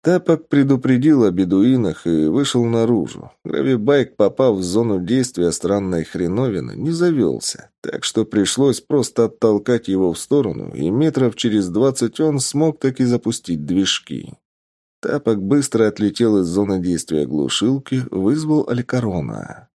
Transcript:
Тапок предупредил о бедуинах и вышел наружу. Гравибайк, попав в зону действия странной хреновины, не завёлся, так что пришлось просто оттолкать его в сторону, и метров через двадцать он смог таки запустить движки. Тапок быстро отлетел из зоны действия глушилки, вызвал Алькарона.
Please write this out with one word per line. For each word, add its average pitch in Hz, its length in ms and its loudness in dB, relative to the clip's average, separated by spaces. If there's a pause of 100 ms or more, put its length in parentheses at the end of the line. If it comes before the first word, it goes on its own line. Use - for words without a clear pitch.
Тапок 170 440 2
предупредил 135 760 2
о 98 80 4
бедуинах 95 760 2
и 78 200 2
вышел 123 360 0
наружу. 117 680 -2 (120)
Гравибайк, 135 720 0
попав 107 420 2
в 95 40 -4
зону 98 400 0
действия 92 500 0
странной 92 540 -2
хреновины, 90 720 -4
не 156 140 -4
завёлся, 143 800 -2 (100)
так - 240 -8
что 113 180 -2
пришлось 110 560 0
просто 120 460 0
оттолкать 110 640 0
его 92 240 2
в - 60 -8
сторону, 107 540 -2
и 73 180 -2
метров 135 440 0
через 104 340 0
двадцать 117 520 0
он 151 180 0
смог 151 400 0
таки 131 240 0
запустить 113 600 -2
движки. 87 720 -4 (640)
Тапок 113 400 -2
быстро 113 460 2
отлетел 104 500 0
из 92 80 2
зоны 95 340 0
действия 80 460 -2
глушилки, 107 840 -2
вызвал 151 580 0
Алькарона. 92 1040 -4